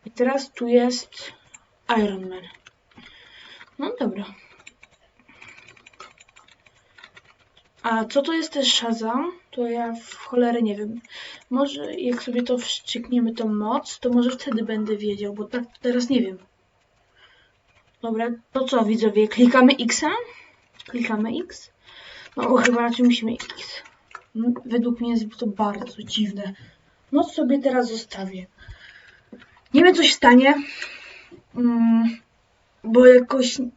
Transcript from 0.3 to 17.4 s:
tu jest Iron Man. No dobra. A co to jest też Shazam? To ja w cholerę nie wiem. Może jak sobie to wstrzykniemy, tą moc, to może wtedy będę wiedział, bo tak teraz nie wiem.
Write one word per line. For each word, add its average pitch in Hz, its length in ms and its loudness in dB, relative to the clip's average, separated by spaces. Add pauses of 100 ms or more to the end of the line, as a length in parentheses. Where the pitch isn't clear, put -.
tu 240 140 -8
jest 247 640 0 (640)
Iron 190 300 -2
Man. 185 140 -14 (1400)
No 349 220 -8
dobra. 202 240 -4 (3500)
A 226 220 0
co 277 180 0
to 330 100 -4
jest 320 200 -4
też 269 220 0
Shazam? 233 580 -2 (180)
To 240 160 -4
ja 233 260 -4
w - 220 -14
cholerę 240 480 0
nie 208 140 -2
wiem. 214 240 -10 (500)
Może 285 440 -2
jak 247 280 -4
sobie 247 200 -4
to 247 160 -2
wstrzykniemy, 240 720 -4
tą 220 220 -4
moc, 220 440 -4
to 247 120 -4
może 240 200 2
wtedy 233 320 -6
będę 214 340 -4
wiedział, 202 380 -6
bo 208 100 -8
tak 247 180 -8 (180)
teraz 247 280 -2
nie 262 140 2
wiem. 190 160 -6 (1600)